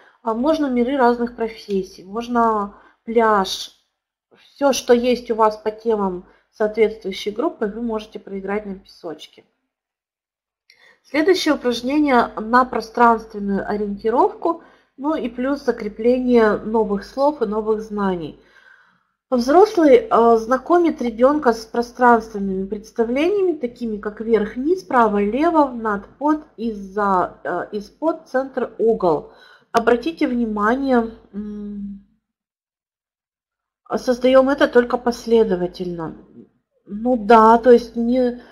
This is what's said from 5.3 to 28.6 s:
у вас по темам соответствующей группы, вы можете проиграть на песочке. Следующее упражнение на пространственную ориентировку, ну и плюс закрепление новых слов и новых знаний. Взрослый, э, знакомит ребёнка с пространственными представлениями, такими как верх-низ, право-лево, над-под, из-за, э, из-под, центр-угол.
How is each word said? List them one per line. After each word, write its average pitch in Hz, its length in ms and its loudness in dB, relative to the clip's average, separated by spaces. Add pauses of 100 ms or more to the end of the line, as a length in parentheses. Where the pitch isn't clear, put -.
у 220 40 -4
вас 214 220 0
по 214 140 -8
темам 202 540 -4 (260)
соответствующей 214 800 -2
группы, 240 360 -4
вы 208 160 -8
можете 220 360 -8
проиграть 196 480 -8
на 196 80 -10
песочке. - 680 -18 (1600)
Следующее 311 500 0
упражнение 247 840 0
на 240 280 2
пространственную 220 1040 -2
ориентировку, 226 920 -2 (340)
ну 294 180 -4
и 254 140 -6
плюс 262 360 -6
закрепление 233 960 0
новых 208 460 -2
слов 285 380 -2
и 220 40 0
новых 214 360 -4
знаний. 190 560 -6 (920)
Взрослый, 294 800 4
э, 233 280 6
знакомит 262 600 0
ребёнка 247 520 2
с 226 120 -10
пространственными 226 1000 0
представлениями, 277 920 -2
такими 240 400 -8
как 208 240 -10
верх-низ, 233 600 -2
право-лево, 247 880 2
над-под, 233 720 -4 (160)
из-за, 196 880 -4
э, 170 220 -6 (100)
из-под, 320 520 -6
центр-угол. 220 1040 -2 (400)